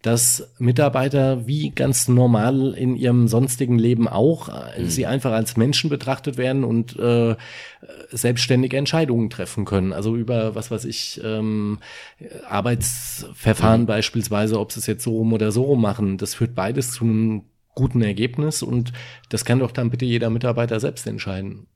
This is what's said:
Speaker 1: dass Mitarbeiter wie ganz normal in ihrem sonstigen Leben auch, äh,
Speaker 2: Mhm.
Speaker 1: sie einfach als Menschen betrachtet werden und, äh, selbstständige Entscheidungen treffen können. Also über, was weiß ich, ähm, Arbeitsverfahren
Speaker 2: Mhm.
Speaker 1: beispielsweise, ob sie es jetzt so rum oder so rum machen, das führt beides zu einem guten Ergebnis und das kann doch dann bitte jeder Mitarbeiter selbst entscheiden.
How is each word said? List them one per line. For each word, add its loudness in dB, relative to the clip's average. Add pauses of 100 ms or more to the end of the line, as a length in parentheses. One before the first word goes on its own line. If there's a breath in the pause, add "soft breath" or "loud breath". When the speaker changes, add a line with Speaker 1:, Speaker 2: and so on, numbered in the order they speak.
Speaker 1:
dass 0
Mitarbeiter 2
wie -2
ganz 0
normal 4
in -2
ihrem 4
sonstigen 2
Leben 2
auch, 2
äh, -10
Speaker 2:
Mhm. -2
Speaker 1:
sie -2
einfach 0
als 0
Menschen 2
betrachtet -4
werden 0
und, -2
äh, 4 (760 loud breath)
selbstständige 2
Entscheidungen 0
treffen -6
können. 0
Also -2
über, -2
was -8
weiß -6
ich, -8
ähm, -2 (720 loud breath)
Arbeitsverfahren 0
Speaker 2:
Mhm. 2
Speaker 1:
beispielsweise, 0
ob -4
sie -10
es -6
jetzt -4
so -2
rum 2
oder 2
so 2
rum 4
machen, 0
das -6
führt -2
beides -2
zu -6
einem 2 (320)
guten 2
Ergebnis -2
und -2 (360 loud breath)
das -4
kann 4
doch 0
dann -2
bitte -2
jeder 0
Mitarbeiter 0
selbst -4
entscheiden. -8